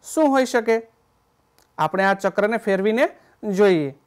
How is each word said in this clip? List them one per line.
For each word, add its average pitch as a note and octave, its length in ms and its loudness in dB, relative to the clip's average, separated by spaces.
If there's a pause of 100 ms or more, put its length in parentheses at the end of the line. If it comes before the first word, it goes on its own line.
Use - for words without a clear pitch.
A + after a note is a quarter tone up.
(140)
શું D#4 180 2
હોઈ C4 240 2
શકે? A3+ 260 0 (960)
આપણે D#3 280 0
આ G3 100 2
ચક્રને G3+ 420 -2
ફેરવીને G#3+ 560 0 (300)
જોઈએ. F#3 500 2 (140)